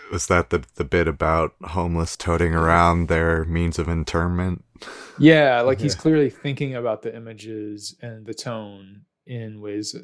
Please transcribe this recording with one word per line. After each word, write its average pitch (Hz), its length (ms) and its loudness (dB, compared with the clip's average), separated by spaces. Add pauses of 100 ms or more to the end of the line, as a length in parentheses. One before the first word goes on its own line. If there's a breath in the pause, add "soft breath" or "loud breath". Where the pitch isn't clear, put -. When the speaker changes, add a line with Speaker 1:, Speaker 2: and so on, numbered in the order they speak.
(120)
Speaker 1:
Was 85 160 -6
that 87 240 2
the, 85 120 0 (120)
the - 80 -4
bit 82 240 2
about 80 560 0
homeless 85 520 -2
toting 85 380 0
around 85 540 4
their 82 380 2
means 85 340 -2
of 80 80 -4
internment? 85 760 -2 (540 loud breath)
Speaker 2:
Yeah, 143 440 6
like, 127 200 2
he's 143 140 -2
Speaker 1:
Yeah. - 60 -12
Speaker 2:
clearly 156 280 4
thinking 139 460 -6
about 117 260 -4
the 113 140 -8
images 107 880 -12
and 113 240 -16
the 113 80 -10
tone 101 680 -12 (200)
in 110 360 -12
ways 104 420 -8